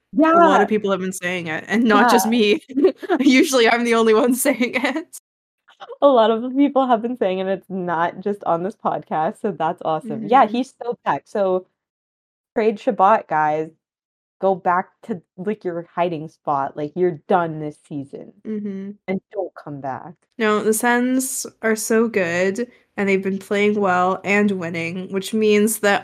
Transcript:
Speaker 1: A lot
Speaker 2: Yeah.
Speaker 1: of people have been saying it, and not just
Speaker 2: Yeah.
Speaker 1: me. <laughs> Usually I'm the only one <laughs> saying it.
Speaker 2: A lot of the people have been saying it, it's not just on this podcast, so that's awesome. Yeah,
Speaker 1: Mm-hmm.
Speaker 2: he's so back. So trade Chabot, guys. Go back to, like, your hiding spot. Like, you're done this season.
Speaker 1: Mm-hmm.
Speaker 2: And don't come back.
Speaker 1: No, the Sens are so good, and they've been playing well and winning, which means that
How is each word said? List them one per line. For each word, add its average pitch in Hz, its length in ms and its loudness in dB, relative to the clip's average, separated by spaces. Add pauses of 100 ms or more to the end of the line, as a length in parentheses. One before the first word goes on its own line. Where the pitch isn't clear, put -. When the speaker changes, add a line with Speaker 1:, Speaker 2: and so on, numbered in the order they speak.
(180)
Speaker 1:
A 220 40 4
lot 320 360 6
Speaker 2:
Yeah. 196 60 4
Speaker 1:
of 202 40 -2
people 208 240 0
have 190 80 0
been 185 140 -6
saying 175 340 -6
it, 156 200 -6
and 220 180 0
not 220 260 6
just 214 140 4
Speaker 2:
Yeah. 220 60 -2
Speaker 1:
me. 220 360 2
<laughs> 285 520 0
Usually 254 500 4
I'm 240 160 2
the 233 100 2
only 226 180 4
one 247 220 4
<laughs> 233 100 -2
saying 254 300 0
it. 277 420 -6 (840)
Speaker 2:
A 285 60 6
lot 226 240 4
of 226 100 -2
the 254 80 -6
people 277 380 2
have 233 140 2
been 240 160 -6
saying 185 220 -2
it, 190 80 -4
it's 190 220 -6
not 175 500 -4
just 202 240 -6
on 170 200 -2
this 202 120 -6
podcast, 160 640 -4
so 214 120 -4
that's 160 340 -4
awesome. 160 420 -6
Yeah, 247 180 6
Speaker 1:
Mm-hmm. 220 120 -4
Speaker 2:
he's 254 240 -6
so 240 240 -6
back. 151 200 -4
So 185 420 -2 (880)
trade 214 240 0
Chabot, 196 480 2
guys. 156 420 -2 (720)
Go 190 120 2
back 180 360 -2 (140)
to, 185 180 -10 (160)
like, 208 260 -6
your 170 200 -6 (120)
hiding 170 320 -2
spot. 143 480 -4
Like, 151 180 -6
you're 175 360 -2
done 165 300 0
this 151 280 -10
season. - 460 -12 (120)
Speaker 1:
Mm-hmm. 202 460 -8 (160)
Speaker 2:
And 190 140 -4 (100)
don't 180 240 -8
come 147 240 -14
back. 131 340 -10 (240)
Speaker 1:
No, 214 240 0
the 220 120 2
Sens 247 720 -2 (160)
are 226 160 0
so 226 320 0
good, 190 600 -2 (280)
and 202 100 -2
they've 190 160 2
been 190 160 -4
playing 208 400 0
well 185 460 2
and 208 260 2
winning, 170 580 -6
which 190 240 -6
means 214 460 2
that 202 240 2